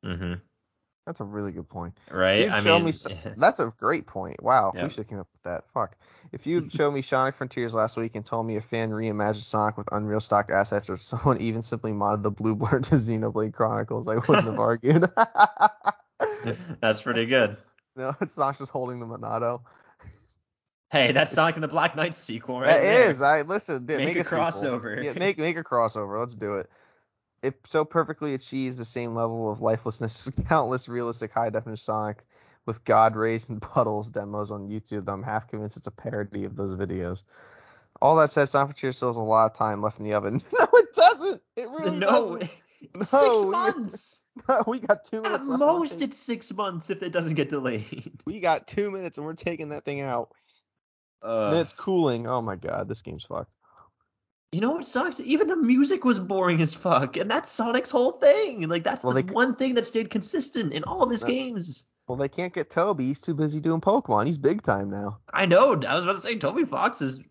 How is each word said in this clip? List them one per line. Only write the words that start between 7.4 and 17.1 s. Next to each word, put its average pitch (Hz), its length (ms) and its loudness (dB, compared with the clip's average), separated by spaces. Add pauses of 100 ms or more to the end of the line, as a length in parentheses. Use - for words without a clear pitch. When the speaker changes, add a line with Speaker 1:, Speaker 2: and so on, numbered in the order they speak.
Speaker 2:
last 110 220 0
week 113 180 -6
and 107 100 -8
told 113 220 -4
me 110 80 -4
a 107 60 -4
fan 113 300 -4
reimagined 107 520 -2
Sonic 107 340 0
with 107 140 -10
Unreal 107 300 -2
stock 101 280 2
assets 101 400 0
or 95 80 -4
someone 123 440 0
even 113 200 -4
simply 110 300 -6
modded 104 320 0
the 104 80 0
Blue 110 240 -2
Blur 110 240 2
<laughs> - 0 -
to 135 160 2
Xenoblade 110 580 0
Chronicles, 113 540 -2
I 110 80 0
wouldn't 131 300 4
have 110 140 -4
Speaker 1:
<laughs> - 0 -
Speaker 2:
argued. 120 520 4
<laughs> - 1700 0
Speaker 1:
That's 110 200 2
pretty 117 240 0